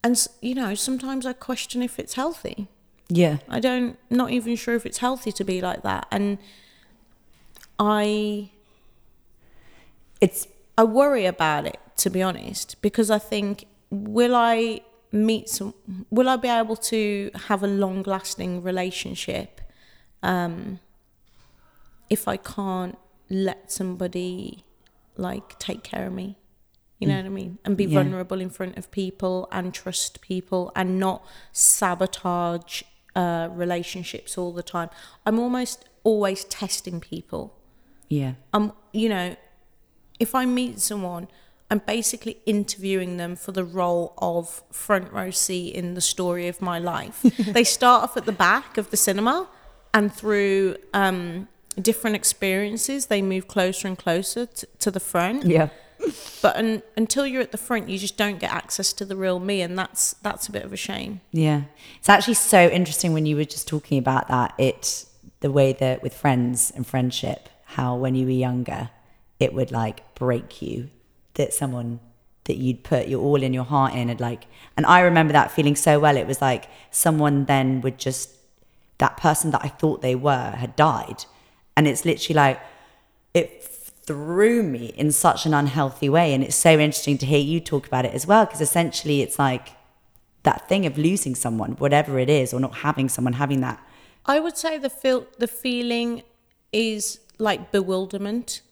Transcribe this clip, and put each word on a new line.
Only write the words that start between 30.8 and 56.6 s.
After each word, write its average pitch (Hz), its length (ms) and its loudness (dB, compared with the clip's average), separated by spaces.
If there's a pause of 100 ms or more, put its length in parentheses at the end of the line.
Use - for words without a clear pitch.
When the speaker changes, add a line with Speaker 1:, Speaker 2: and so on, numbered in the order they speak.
Speaker 1:
not 190 260 -2 (280)
sabotage, 175 1300 0 (340)
uh, 170 360 0
relationships 175 840 -6
all 175 140 -6
the 175 100 -10
time. 170 260 -6 (380)
I'm 220 120 2
almost 247 460 -4 (200)
always 202 400 2
testing - 560 -8
people. - 540 -12 (540)
Speaker 2:
Yeah. 139 260 -2 (200)
Speaker 1:
I'm, 208 180 0 (200)
you 220 160 0
know, 180 280 -4 (840)
if - 160 -2
I 254 100 2
meet 247 360 -2
someone, 185 480 -6 (420)
I'm 202 160 2
basically 226 580 -4
interviewing 190 720 -2
them 175 200 -8
for - 160 -12
the 185 120 -4
role 175 540 -2
of 170 520 -4
front 190 420 -2
row 190 180 -6
seat 180 440 -4
in 175 200 -6
the 180 60 -6
story 175 480 -2
of 180 120 -10
my 175 180 -4
life. 175 460 -6 (140)
Speaker 2:
<laughs> 208 140 -2
Speaker 1:
They 240 120 4
start 247 380 6
off - 140 -4
at 233 100 -4
the 220 60 -2
back 196 440 2
of 214 140 -4
the 208 60 -4
cinema, 233 520 0 (460)
and 208 180 4
through, 196 640 0 (160)
um, 185 560 -2 (320)
different 220 360 2
experiences, 208 880 -2
they 202 160 2
move 190 260 -2
closer 190 400 -2
and 185 80 -6
closer 190 500 -2
t-, - 200 -14 (140)
to 208 100 0
the 190 100 -6
front. 196 460 -2
Speaker 2:
Yeah. 160 220 6 (720)
Speaker 1:
But - 140 4
un-, 220 260 -2 (140)